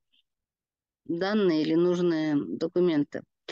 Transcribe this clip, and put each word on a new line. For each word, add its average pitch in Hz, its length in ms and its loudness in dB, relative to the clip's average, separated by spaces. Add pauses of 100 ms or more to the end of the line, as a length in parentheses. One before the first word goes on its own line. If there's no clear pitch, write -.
(1040)
данные 180 580 0
или 160 120 0
нужные 170 600 2
документы. 160 880 -2 (280)